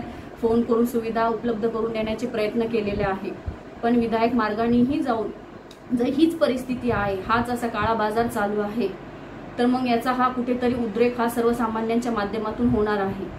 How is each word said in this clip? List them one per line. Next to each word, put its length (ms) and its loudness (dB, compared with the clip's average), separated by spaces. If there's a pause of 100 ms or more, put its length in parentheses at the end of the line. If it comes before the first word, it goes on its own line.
(420)
phone 200 4
करून 240 2
सुविधा 420 0
उपलब्ध 400 0
करून 240 -2
देण्याचे 360 -2
प्रयत्न 340 0
केलेले 420 0
आहे, 260 -2 (540)
पण 120 4
विधायक 380 2
मार्गानेही 680 2
जाऊन 280 0 (680)
जर 100 0
हीच 320 2
परिस्थिती 540 0
आहे, 260 0 (100)
हाच 220 2
असा 180 -2
काळा 260 0
बाजार 340 2
चालू 340 0
आहे, 260 -2 (720)
तर 60 4
मग 220 2
याचा 240 2
हा 160 2
कुठेतरी 460 0
उद्रेक 460 2
हा 100 2
सर्वसामान्यांच्या 800 0
माध्यमातून 580 0
होणार 280 2
आहे. 280 -2 (140)